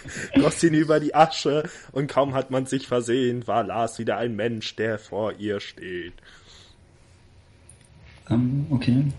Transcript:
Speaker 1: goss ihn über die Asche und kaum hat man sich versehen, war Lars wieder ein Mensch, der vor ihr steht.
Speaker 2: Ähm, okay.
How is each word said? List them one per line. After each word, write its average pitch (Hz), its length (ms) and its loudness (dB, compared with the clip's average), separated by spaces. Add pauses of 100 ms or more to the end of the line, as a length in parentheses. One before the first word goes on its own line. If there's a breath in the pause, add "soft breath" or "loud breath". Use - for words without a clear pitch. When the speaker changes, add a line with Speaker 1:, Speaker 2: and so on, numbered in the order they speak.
(340 loud breath)
Speaker 1:
goss 143 300 4
ihn 160 100 4
über 156 260 4
die 151 140 -2
Asche 151 540 4 (240 loud breath)
und 139 160 -2
kaum 135 260 0
hat 131 160 -2
man 131 160 0
sich 131 220 -4
versehen, 123 580 0
war 107 160 2
Lars 110 380 -4
wieder 110 180 -2
ein 117 180 -2
Mensch, 110 400 -4
der 110 220 -2
vor 104 400 -4
ihr 101 220 -4
steht. 87 540 -12 (2250 soft breath)
Speaker 2:
Ähm, 127 420 0
okay. 127 340 2 (140)